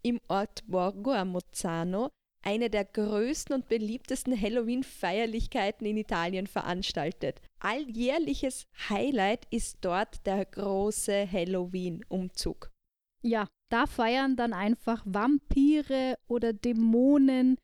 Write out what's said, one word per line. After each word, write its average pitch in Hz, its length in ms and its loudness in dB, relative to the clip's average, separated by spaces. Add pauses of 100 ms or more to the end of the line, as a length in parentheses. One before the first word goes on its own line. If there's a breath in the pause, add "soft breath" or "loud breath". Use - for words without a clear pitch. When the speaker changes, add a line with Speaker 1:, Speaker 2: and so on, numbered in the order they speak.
Speaker 1:
im 240 260 0
Ort 196 400 -2
Borgo 190 420 -2
a 214 140 0
Mozzano 180 840 -4 (360)
eine 220 260 0
der 208 140 0
größten 214 680 -2
und 269 160 -2
beliebtesten 233 720 -2
Halloween-Feierlichkeiten 226 1500 -2
in 214 100 -2
Italien 190 500 -2
veranstaltet. 170 960 -4 (180)
Alljährliches 262 1080 -4 (220)
Highlight 220 640 0
ist - 300 -4
dort 185 440 -2
der 196 200 0
große 202 840 -2
Halloween-Umzug. 180 1400 -4 (520)
Speaker 2:
Ja, 226 260 0 (220)
da 240 160 2
feiern 262 500 2
dann 233 160 0
einfach 220 520 0
Vampire 269 1080 2 (140)
oder 233 240 0
Dämonen 254 1120 6